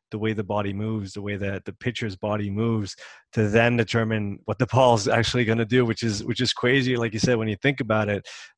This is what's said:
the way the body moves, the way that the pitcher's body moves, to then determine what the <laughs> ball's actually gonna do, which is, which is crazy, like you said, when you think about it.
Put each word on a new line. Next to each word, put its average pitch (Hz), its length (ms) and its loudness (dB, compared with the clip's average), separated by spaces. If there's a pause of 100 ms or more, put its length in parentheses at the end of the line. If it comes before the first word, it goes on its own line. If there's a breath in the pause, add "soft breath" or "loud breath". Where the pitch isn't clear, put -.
(120)
the 110 80 -6
way 110 120 0
the 104 120 -4
body 101 280 -2
moves, 104 420 -6
the 104 80 -10
way 101 140 -6
that 98 300 -6
the 95 80 -10
pitcher's 110 420 -6
body 104 340 -2
moves, 107 460 -2 (380 loud breath)
to 107 160 2
then 117 260 4
determine 110 720 -2
what 107 120 -4
the 127 100 2
<laughs> - 40 -10
ball's 120 360 6
actually 117 360 2
gonna 113 220 0
do, 123 180 2
which 113 200 0
is, 110 200 -2
which 117 160 -4
is 123 140 0
crazy, 127 420 2
like 117 180 -2
you 107 60 -4
said, 123 180 2
when 110 120 -2
you 104 120 -4
think 135 200 0
about 107 260 0
it. 104 180 -2 (320 loud breath)